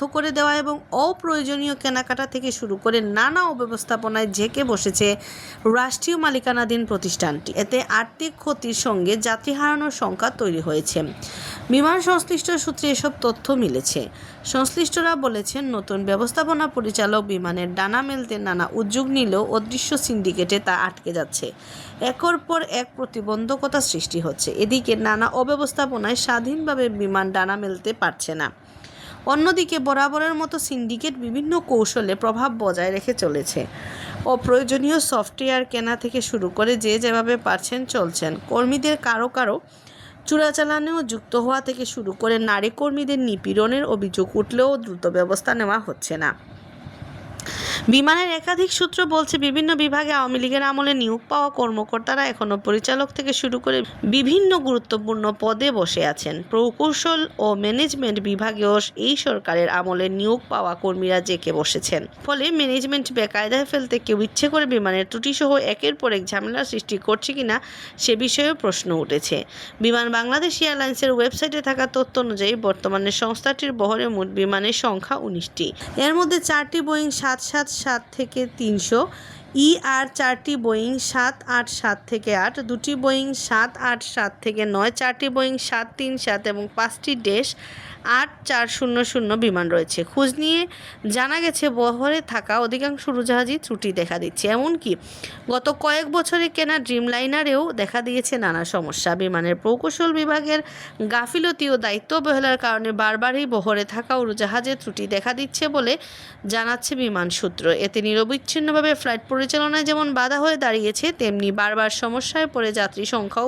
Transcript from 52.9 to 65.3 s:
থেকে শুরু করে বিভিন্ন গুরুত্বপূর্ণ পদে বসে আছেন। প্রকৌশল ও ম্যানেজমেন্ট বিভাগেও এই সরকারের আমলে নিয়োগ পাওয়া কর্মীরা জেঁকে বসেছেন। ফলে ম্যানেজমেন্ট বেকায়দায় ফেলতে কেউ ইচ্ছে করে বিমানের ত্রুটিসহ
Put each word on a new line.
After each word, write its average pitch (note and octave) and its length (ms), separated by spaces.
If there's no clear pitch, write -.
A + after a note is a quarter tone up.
থেকে C#4 220
শুরু B3 260
করে C4 200
বিভিন্ন D#4+ 460
গুরুত্বপূর্ণ A3+ 640
পদে A3 320
বসে F3 340
আছেন। D3 300
প্রকৌশল C#4+ 720
ও G#3+ 180
ম্যানেজমেন্ট A#3 600
বিভাগেও G#3 460
এই C#4+ 100
সরকারের F3 520
আমলে F3+ 400
নিয়োগ G#3 300
পাওয়া F#3+ 260
কর্মীরা F#3 520
জেঁকে F3 260
বসেছেন। D3+ 480
ফলে C#4+ 280
ম্যানেজমেন্ট C#4 640
বেকায়দায় A3 520
ফেলতে C4 340
কেউ G#3+ 220
ইচ্ছে A3 260
করে D4+ 180
বিমানের G3 420
ত্রুটিসহ C#4 420